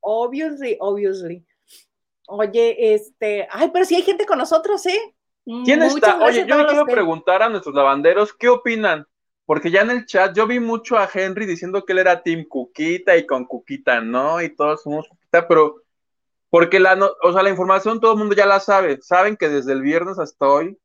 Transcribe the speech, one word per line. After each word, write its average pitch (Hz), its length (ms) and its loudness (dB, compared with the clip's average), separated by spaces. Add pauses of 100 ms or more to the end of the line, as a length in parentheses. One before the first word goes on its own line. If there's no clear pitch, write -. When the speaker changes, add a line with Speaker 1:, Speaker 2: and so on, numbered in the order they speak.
Speaker 1:
obviously, 254 800 -4
obviously. 190 640 -6 (840)
Oye, 220 640 0
este, 208 560 -6
ay, 285 220 -2
pero 359 140 2
sí 339 100 0
hay 359 60 0
gente 392 240 -2
con 359 100 0
nosotros, 330 480 -2
¿eh? 415 300 -4 (500)
Speaker 2:
¿Quién 277 140 2
Speaker 1:
Muchas 311 160 2
Speaker 2:
está? 330 240 2
Speaker 1:
gracias 320 100 4
Speaker 2:
Oye, 240 140 2
Speaker 1:
a - 40 -4
Speaker 2:
yo 294 100 2
le 294 40 4
Speaker 1:
todos 294 60 4
Speaker 2:
quiero 294 160 2
Speaker 1:
los 294 60 0
que 240 40 0
Speaker 2:
preguntar 185 500 0
a 226 60 2
nuestros 180 260 -8
lavanderos, 143 600 2
¿qué 240 160 0
opinan? 220 560 0 (400)
Porque 151 240 -2
ya 190 100 4
en 220 80 2
el 247 160 -4
chat 185 320 0
yo 214 100 2
vi 240 140 -2
mucho 226 380 -2
a 190 120 0
Henry 190 360 -6
diciendo 185 400 -8
que 185 80 -2
él 185 60 2
era 180 220 2
team 165 240 -4
Cuquita 165 680 -2
y 160 100 2
con 127 200 -4
Cuquita 123 560 -4
no, 135 400 -2
y 156 120 -10
todos 151 280 -4
somos 151 260 -10
Cuquita, - 400 -2
pero 156 280 4 (720)
porque 170 300 4
la 185 160 6
no-, 196 160 0 (100)
o 175 100 4
sea, 190 100 2
la 196 60 4
información 190 500 0
todo 226 140 4
el 214 60 0
mundo 208 160 -2
ya 202 100 4
la 196 160 4
sabe. 190 400 0
Saben 196 380 0
que 160 100 -2
desde 135 240 -2
el 135 80 -2
viernes 170 380 -2
hasta 151 280 -4
hoy 156 380 0